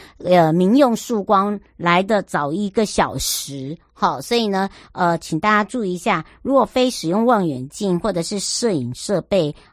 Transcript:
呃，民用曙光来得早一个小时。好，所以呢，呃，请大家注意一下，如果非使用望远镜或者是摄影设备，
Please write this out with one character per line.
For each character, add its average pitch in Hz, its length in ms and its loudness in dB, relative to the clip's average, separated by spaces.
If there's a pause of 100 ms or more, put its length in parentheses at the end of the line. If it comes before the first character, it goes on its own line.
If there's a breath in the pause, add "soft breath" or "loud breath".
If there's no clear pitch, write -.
(180 loud breath)
呃， 165 340 4
民 180 240 4
用 262 180 6
曙 214 300 -4
光 202 340 2 (200 soft breath)
来 175 240 2
得 196 220 0
早 147 280 -2
一 202 160 -4
个 214 160 0
小 151 320 -2
时。 139 580 -6 (240)
好， 156 220 0
所 240 160 -2
以 233 100 0
呢， 196 220 0 (240 loud breath)
呃， 170 240 0
请 160 240 -6
大 208 80 0
家 214 160 4
注 240 180 -6
意 185 120 -2
一 - 20 -6
下， 170 260 -2 (200 soft breath)
如 247 100 -2
果 254 140 4
非 254 240 0
使 - 180 -6
用 208 160 0
望 214 240 2
远 131 220 -6
镜 185 280 -2
或 202 140 -4
者 170 80 -4
是 196 180 -6
摄 - 340 -2
影 127 220 -4
设 190 280 -4
备， 160 340 0 (160 soft breath)